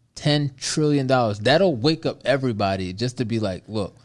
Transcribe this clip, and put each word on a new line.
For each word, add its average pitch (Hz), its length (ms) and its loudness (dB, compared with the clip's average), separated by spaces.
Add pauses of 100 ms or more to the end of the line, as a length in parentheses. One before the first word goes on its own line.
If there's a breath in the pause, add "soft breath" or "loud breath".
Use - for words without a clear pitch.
(140)
ten 147 420 0
trillion 147 500 0
dollars. 120 340 2
That'll 151 360 4
wake 156 300 0
up - 180 -6
everybody 101 680 0
just 120 260 -4
to 131 60 -2
be 113 140 -2
like, 95 300 -4
"Look, 101 260 -6 (100)